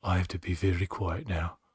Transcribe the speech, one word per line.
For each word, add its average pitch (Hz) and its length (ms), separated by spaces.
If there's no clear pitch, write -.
I 92 160
have 90 100
to - 100
be 90 160
very 92 320
quiet 92 420
now. 87 300